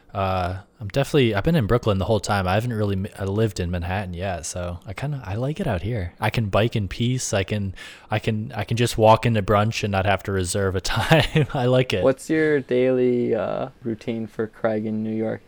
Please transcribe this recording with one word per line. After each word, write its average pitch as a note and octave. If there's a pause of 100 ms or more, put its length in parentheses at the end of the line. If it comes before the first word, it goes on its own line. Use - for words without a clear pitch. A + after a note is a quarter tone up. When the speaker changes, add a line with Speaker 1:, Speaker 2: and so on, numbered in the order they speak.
(120)
Speaker 1:
uh, F#2 (220)
I'm G#2
definitely, C3
I've G2
been E3
in A#2+
Brooklyn G#2+
the F#2+
whole A2
time. G2
I F#2
haven't A#2+
really G#2
m-, F#2+ (120)
I G2+
lived G2+
in E2+
Manhattan F2+
yet, F2
so F2
I G2
kinda, C#3
I G2+
like C3+
it G3
out G2+
here. G2+
I C#3
can A2+
bike G#2+
in G2+
peace. B2
I G2
can, G2+ (360)
I A2
can, A2
I G#2
can A2+
just A#2+
walk A2
into A2+
brunch G#2
and G#2
not F#2+
have G2
to G2+
reserve F#2+
a F#2+
<laughs> -
time. -
I B2+
like B2+
it. G2
Speaker 2:
What's C3
your D#3
daily, B2
uh, A2 (160)
routine A2+
for A2
Craig A2
in G#2+
New A2
York A2